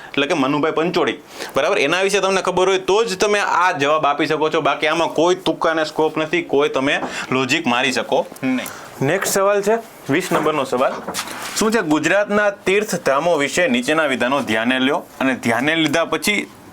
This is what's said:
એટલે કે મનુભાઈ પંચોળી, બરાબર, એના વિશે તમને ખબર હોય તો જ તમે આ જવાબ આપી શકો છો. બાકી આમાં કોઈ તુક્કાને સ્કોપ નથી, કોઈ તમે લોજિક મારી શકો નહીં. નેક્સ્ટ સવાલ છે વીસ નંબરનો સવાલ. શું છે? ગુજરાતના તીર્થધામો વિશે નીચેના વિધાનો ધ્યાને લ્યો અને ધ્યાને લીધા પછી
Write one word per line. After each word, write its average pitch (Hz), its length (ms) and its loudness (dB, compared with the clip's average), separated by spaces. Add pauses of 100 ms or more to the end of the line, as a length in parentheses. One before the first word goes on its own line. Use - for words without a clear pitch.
એટલે 143 200 0
કે 170 60 0
મનુભાઈ 147 380 0
પંચોળી, 156 480 0 (360)
બરાબર, 165 220 0
એના 156 240 0
વિશે 196 180 2
તમને 190 220 0
ખબર 185 260 2
હોય 190 120 2
તો 190 240 2
જ 185 140 -6
તમે 208 220 2
આ 180 320 2
જવાબ 147 340 0
આપી 143 220 2
શકો 151 220 0
છો. 160 120 0
બાકી 147 260 0
આમાં 160 220 0
કોઈ 180 260 2
તુક્કાને 160 500 0
સ્કોપ 156 320 -2
નથી, 160 260 -2
કોઈ 147 260 2
તમે 151 300 0 (320)
લોજિક 131 340 0
મારી 123 280 2
શકો 113 340 -2 (160)
નહીં. 127 260 -2 (320)
નેક્સ્ટ 160 320 0
સવાલ 202 280 2
છે 220 160 2 (320)
વીસ 175 220 0
નંબરનો 151 340 0
સવાલ. 127 280 0 (640)
શું 220 160 2
છે? 220 100 2
ગુજરાતના 196 680 2
તીર્થધામો 175 880 0
વિશે 143 300 2
નીચેના 147 400 2
વિધાનો 127 340 0
ધ્યાને 113 380 0
લ્યો 139 260 0 (140)
અને 131 160 0
ધ્યાને 117 400 0
લીધા 160 300 0
પછી 160 420 -2 (260)